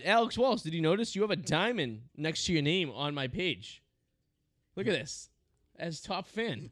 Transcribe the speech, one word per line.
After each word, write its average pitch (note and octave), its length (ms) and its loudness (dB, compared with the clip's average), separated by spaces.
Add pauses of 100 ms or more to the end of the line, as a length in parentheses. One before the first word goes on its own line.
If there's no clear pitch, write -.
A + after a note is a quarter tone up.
Alex A3 340 4
Wallace, B3 240 4
did D#3+ 120 -4
you E3+ 60 0
notice F#3+ 360 2
you F#3+ 60 2
have G#3 100 2
a - 40 2
diamond D#3+ 640 0 (140)
next D#3 300 -2
to F#3+ 60 0
your D#3 100 4
name D#3+ 300 2
on C#3+ 220 -4
my C#3 120 -2
page? C3 560 -4 (920)
Look G3 100 -4
at A3 60 4
this. D3 360 -4 (480)
As E3 240 -6
top F3 280 -6
fan. F3+ 440 -4